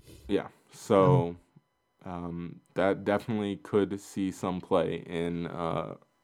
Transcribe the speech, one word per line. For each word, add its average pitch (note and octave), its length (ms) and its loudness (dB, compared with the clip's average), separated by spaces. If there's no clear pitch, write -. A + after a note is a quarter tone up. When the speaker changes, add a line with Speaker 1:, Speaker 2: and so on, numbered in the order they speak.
Speaker 1:
Yeah, G2+ 220 0
so, F2+ 640 4
Speaker 2:
Oh. F#2+ 60 -12
Speaker 1:
um, E2+ 500 -10
that G2 300 0
definitely G#2 520 0
could G2 440 0
see F#2+ 300 -4
some F2+ 300 -4
play F2 460 0
in, E2+ 400 -4
uh, E2 480 -6